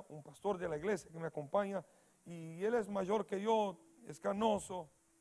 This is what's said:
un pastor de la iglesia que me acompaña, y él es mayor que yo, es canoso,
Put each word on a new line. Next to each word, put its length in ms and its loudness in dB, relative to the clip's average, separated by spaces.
un 140 -12
pastor 340 -2
de 120 -2
la 80 0
iglesia 340 0
que 80 -12
me 80 -4
acompaña, 580 0
y 380 -8
él 120 2
es 140 2
mayor 380 0
que 140 -2
yo, 360 2
es 140 -12
canoso, 680 0